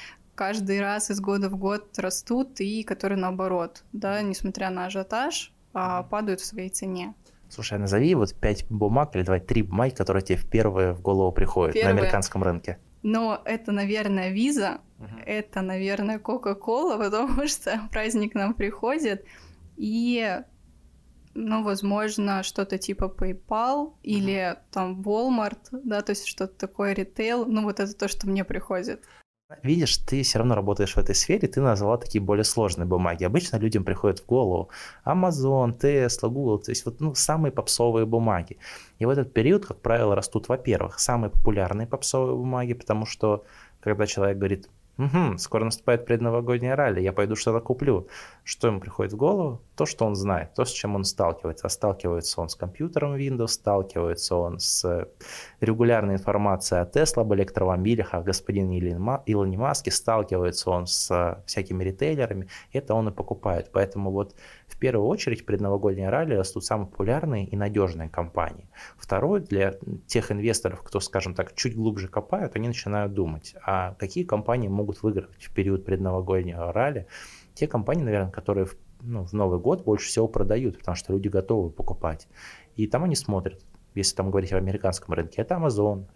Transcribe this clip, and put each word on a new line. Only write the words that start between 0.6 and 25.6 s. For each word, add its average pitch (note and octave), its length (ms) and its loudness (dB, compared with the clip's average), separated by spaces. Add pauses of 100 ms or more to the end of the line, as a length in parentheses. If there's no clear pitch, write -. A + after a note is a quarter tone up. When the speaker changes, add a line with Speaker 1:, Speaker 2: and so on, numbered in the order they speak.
Speaker 1:
раз G3+ 300 -2
из G3+ 100 -4
года G3 280 0
в G3 80 -6
год G3+ 420 -4
растут A#3+ 600 -4
и G#3 220 -4
которые, G3 360 -4
наоборот, F#3 720 -2
да, G3+ 300 -2
несмотря F#3+ 480 -4
на F3+ 160 -6
ажиотаж, G3 640 -4 (200)
а, F#3 280 -2
Speaker 2:
Мгм. F3+ 80 -8
Speaker 1:
падают G#3 320 -2
в - 40 -10
своей F#3+ 260 -10
цене? F#3 440 -6 (340)
Speaker 2:
Слушай, - 260 -8
а G#2 60 0
назови G#2 340 4
вот G#2+ 200 2
пять - 340 0
бумаг G#2+ 480 2
или F#2 60 2
давай F#2 180 2
три A#2 220 2
бумаги, G2+ 320 0
которые F#2+ 280 2
тебе F#2 160 0
в - 120 0
первые F#2+ 420 4
в F2 80 -8
голову F#2+ 320 4
приходят F2 440 4
на - 40 4
Speaker 1:
Первые. G2 200 4
Speaker 2:
американском F#2+ 420 2
рынке. F2 360 -2 (240)
Speaker 1:
Ну, A3 300 0 (120)
это, A3+ 280 -4
наверное, G3+ 600 0
Visa, A3+ 460 0 (180)
Speaker 2:
Мгм. - 260 -16
Speaker 1:
это, G#3 380 -4
наверное, G3 560 -2
Coca-Cola, A3+ 800 -2
<laughs> - 0 -
потому A#3+ 480 0
что A3 340 -4 (120)
праздник G#3+ 420 -2
нам G#3 200 0
приходит. A3 720 -2 (520)
И, A3+ 640 0 (960)
ну, A3 280 -2
возможно, G3+ 800 0
что-то G3 360 -4
типа G3 260 -4
PayPal A3 800 -2
Speaker 2:
Мгм. D4+ 180 -10
Speaker 1:
или G3 540 0 (160)
там F#3 300 -2
Walmart, G#3+ 680 0